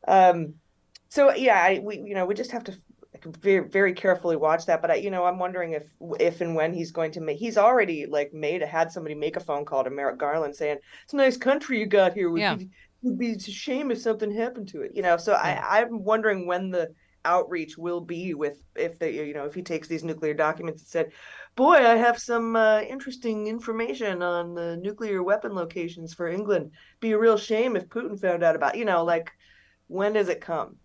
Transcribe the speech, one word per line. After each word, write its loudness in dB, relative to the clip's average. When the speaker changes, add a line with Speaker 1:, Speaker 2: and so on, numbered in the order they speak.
Speaker 1:
Um, 6
so, 6
yeah, 4
I, 4
we, -8
you -10
know, 0
we -2
just -8
have -8
to -14
very, 4
very 2
carefully 0
watch 2
that. 2
But 0
I, 4
you -2
know, -2
I'm 0
wondering -4
if, -6
if 2
and -2
when 0
he's -6
going -4
to -10
make, -4
he's -4
already, 4
like, -2
made, -2
had 0
somebody -10
make -4
a -2
phone -6
call -2
to -4
Merrick -4
Garland -2
saying, -4
"It's -18
a -4
nice 4
country 0
you -2
got 4
here. 0
Would 0
Speaker 2:
Yeah. 2
Speaker 1:
be, -10
would -2
be -2
a -6
shame -6
if -2
something -2
happened -6
to -10
it." -8
You -4
know, 4
so -2
Speaker 2:
Yeah. 0
Speaker 1:
I, 4
I'm -4
wondering 0
when -2
the -4
outreach -2
will -6
be -8
with, -6
if -6
they, -4
you -10
know, -8
if -10
he -10
takes -6
these -6
nuclear -4
documents -4
and -20
said, -2
"Boy, 8
I 8
have 4
some, -2
uh, 4
interesting -6
information -4
on -2
the -6
nuclear -4
weapon -2
locations -8
for -6
England. -2
Be -2
a 2
real 6
shame 0
if -4
Putin -8
found 0
out 4
about," -2
you -4
know, 2
like, -2
when -2
does 2
it -2
come? -6